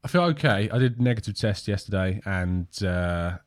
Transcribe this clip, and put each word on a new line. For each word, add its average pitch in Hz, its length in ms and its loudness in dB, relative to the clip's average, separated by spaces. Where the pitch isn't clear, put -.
I - 20 -10
feel 175 160 2
okay. 135 480 2
I 120 80 0
did 123 220 2
a - 20 4
negative 110 320 0
test - 320 -2
yesterday, 98 580 -2
and, 90 440 -2
uh, 87 640 -2